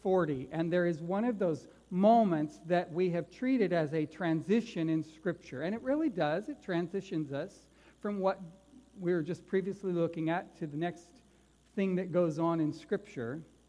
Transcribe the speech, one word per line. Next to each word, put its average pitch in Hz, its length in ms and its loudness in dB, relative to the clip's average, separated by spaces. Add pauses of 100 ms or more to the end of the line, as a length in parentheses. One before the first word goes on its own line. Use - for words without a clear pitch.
forty, 160 500 2
and 165 200 -2
there 175 160 4
is 160 140 -2
one 190 240 -2
of 240 120 0
those 170 300 0 (240)
moments 190 760 4
that 175 240 0
we 180 180 2
have 170 200 -2
treated 247 440 0
as 156 200 2
a 160 120 0
transition 165 840 0
in 160 140 2
Scripture, - 600 -6
and 196 120 -2
it 233 80 -8
really 294 260 0
does. 170 380 0
It 294 160 -10
transitions 175 720 -4
us 151 200 -6 (480)
from 208 180 -4
what 190 200 0 (600)
we 175 120 0
were 175 100 2
just 147 240 -6
previously 190 460 -2
looking 165 380 0
at 180 280 -4
to - 80 -8
the 147 120 -6
next 170 320 -6 (680)
thing 196 200 0
that 185 180 -2
goes 170 260 2
on 165 220 2
in 151 100 0
Scripture. 151 680 -6 (280)